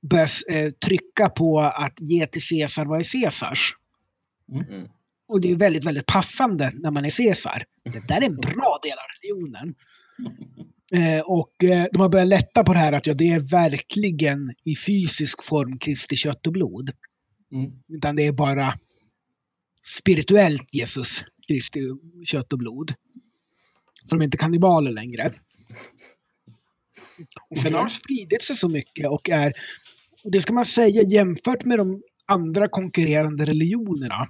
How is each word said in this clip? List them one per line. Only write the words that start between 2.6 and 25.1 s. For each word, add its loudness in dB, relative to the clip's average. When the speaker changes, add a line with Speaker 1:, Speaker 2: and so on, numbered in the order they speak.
Speaker 1:
vad -2
är 0
Caesars. -2
Speaker 2:
Mm. -6
Speaker 3:
Mm. -14
Speaker 1:
Och 0
det 2
är 2
väldigt, 2
väldigt -4
passande 0
när -6
man -2
är -2
Caesar. 0
Det -12
där 0
är 2
en -2
bra -2
del -6
av -16
religionen. -10
Speaker 2:
<laughs> -14
Speaker 1:
Eh, 2
och, -2
eh, 4
de 4
har 6
börjat 6
lätta 4
på 6
det 6
här 4
att, -2
ja, 0
det 2
är 2
verkligen 0
i -4
fysisk -2
form -2
Kristi -2
kött -2
och -2
blod. -4
Speaker 2:
Mm. -6
Speaker 1:
Utan -4
det 2
är 2
bara 0
spirituellt 2
Jesus -6
Kristi -4
kött -4
och -4
blod. -10
Så -2
de 2
är 2
inte -4
kannibaler 4
längre. -6